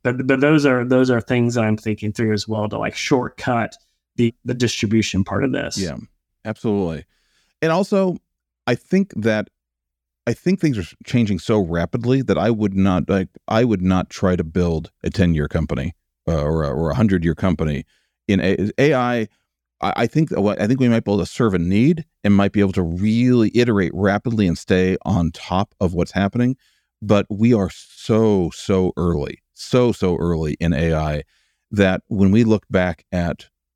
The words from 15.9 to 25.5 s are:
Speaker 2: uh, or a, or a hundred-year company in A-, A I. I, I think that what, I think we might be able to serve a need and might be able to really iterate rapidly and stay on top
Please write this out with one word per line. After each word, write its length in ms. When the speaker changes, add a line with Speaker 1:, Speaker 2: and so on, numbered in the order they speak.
Speaker 2:
uh, 140
or 220
a, 40
or 220
a 60
hundred-year 400
company 480
in 140
A-, 360
A 180
I. 340
I, 160
I 120
think 220
that 100
what, 200
I 60
think 140
we 80
might 160
be 80
able 80
to 60
serve 280
a 60
need 460
and 100
might 160
be 100
able 120
to 100
really 720
iterate 400
rapidly 540
and 100
stay 460
on 260
top 500